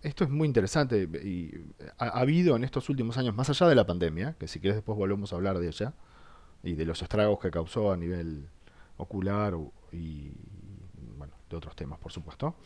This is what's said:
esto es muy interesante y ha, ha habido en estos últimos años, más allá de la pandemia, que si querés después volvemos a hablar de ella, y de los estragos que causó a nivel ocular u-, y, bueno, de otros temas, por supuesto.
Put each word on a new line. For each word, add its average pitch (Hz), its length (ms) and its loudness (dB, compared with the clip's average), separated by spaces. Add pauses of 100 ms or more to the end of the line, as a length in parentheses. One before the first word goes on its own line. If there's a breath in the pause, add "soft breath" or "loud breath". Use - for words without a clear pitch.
esto 147 220 -2
es 143 60 2
muy 151 180 2
interesante 120 560 4 (200)
y 90 280 -4 (460)
ha, 123 80 -2
ha 117 160 -2
habido 160 340 6
en 117 80 2
estos - 260 -2
últimos 120 280 0
años, 123 180 2
más 131 140 0
allá 160 180 6
de 151 80 10
la 110 100 8
pandemia, 87 540 0
que 80 80 -8
si - 140 -8
querés 98 140 4
después 107 220 -2
volvemos 101 360 0
a - 20 -2
hablar 92 240 0
de 87 80 0
ella, 107 260 -4 (680 soft breath)
y 87 120 -2
de 78 100 0
los 82 160 -4
estragos 104 380 2
que 92 120 -2
causó 90 400 0
a 90 60 0
nivel 82 500 -4 (500 soft breath)
ocular 101 580 0
u-, 78 160 -6 (200)
y, 78 400 -10 (840)
bueno, 69 160 -14 (160)
de 85 80 -10
otros 80 180 -12
temas, 73 240 -8
por 82 120 -12
supuesto. - 440 -6 (100)